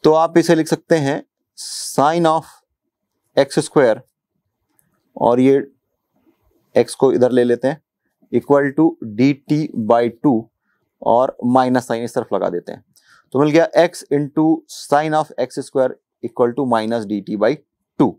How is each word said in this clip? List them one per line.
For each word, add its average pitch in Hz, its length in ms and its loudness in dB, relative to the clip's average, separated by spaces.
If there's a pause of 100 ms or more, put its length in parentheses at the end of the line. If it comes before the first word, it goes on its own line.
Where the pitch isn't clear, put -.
तो 156 100 6
आप 165 240 2
इसे 165 180 2
लिख 160 120 -2
सकते - 300 -2
हैं 147 260 -4 (340)
sine - 680 -2
of 156 180 -2 (920)
एक्स 139 220 0
स्क्वायर 131 420 0 (1160)
और 120 220 2
ये 135 220 4 (1120)
x 117 200 0
को 135 180 2
इधर 120 180 2
ले 123 120 2
लेते 120 240 0
हैं 151 140 -4 (500)
equal 139 380 0 (100)
to 160 100 4 (140)
डी 117 300 0
टी 151 280 -4 (300)
by 117 100 4 (220)
टू 147 100 2 (680)
और 123 340 0 (100)
माइनस 127 420 2
साइन 117 160 -4
इस 120 120 -10
तरफ 113 180 -4
लगा 92 160 -2
देते 87 220 -8
हैं, - 120 -16 (480)
तो 127 80 -2
मिल 147 120 2
गया 165 160 4 (180)
x - 180 -8 (140)
into 147 300 -2 (240)
sine 156 500 -2
of 151 180 -6
एक्स 127 200 -6
स्क्वायर 131 360 -2 (300)
equal 120 340 -2
to 131 140 -2
minus 110 380 -2
D 104 180 -4
T 104 140 -6
by 127 120 2 (440)
टू। 123 200 0